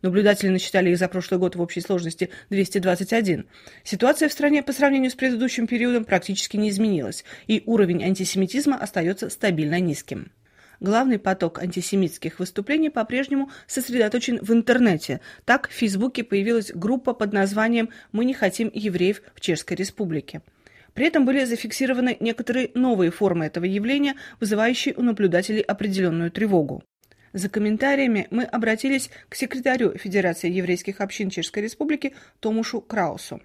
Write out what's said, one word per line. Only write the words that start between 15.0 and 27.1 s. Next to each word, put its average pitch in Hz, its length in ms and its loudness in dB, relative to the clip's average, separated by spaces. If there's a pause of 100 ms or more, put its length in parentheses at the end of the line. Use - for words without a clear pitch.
Так, 247 240 2
в - 40 -12
Фейсбуке 226 520 -2
появилась 196 480 0
группа 247 400 -2
под 214 220 -2
названием 220 560 2 (220)
«Мы 220 120 0
не 254 80 2
хотим 220 400 0
евреев 196 480 0 (140)
в - 60 -20
Чешской 165 360 -4
Республике». 170 640 -6 (540)
При 254 120 0
этом 320 200 2
были 269 180 2
зафиксированы 247 760 -2
некоторые 240 540 -2
новые 233 360 2
формы 170 340 0
этого 170 220 -4
явления, 262 480 0 (260)
вызывающие 226 540 0
у - 80 -2
наблюдателей 202 580 2
определенную 185 680 0
тревогу. 175 540 0 (520)